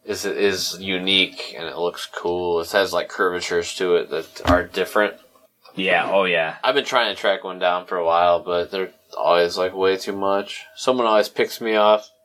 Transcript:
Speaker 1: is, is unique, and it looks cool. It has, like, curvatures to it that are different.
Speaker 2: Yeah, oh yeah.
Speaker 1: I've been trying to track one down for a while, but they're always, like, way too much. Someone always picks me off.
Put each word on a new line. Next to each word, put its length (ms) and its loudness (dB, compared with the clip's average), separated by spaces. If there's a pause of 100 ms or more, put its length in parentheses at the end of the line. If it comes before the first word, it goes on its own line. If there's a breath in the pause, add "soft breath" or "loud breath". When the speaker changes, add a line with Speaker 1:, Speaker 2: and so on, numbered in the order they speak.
Speaker 1:
is, 200 -6
is 540 -2
unique, 760 0
and 100 -10
it 100 -10
looks 280 -4
cool. 560 -2
It 100 -8
has, 220 2
like, 160 -2
curvatures 640 -2
to 200 2
it 160 0
that 380 -6
are 140 4
different. 520 0 (600)
Speaker 2:
Yeah, 340 0
oh 140 4
yeah. 400 0
Speaker 1:
I've 120 2
been 100 0
trying 280 0
to 60 -10
track 240 0
one 160 -10
down 280 0
for 100 -4
a 80 0
while, 340 4
but 320 -2
they're 220 -6 (240)
always, 400 2
like, 180 -2
way 220 2
too 180 -8
much. 480 -2 (120)
Someone 320 0
always 200 4
picks 320 -4
me 160 -2
off. 340 4 (160)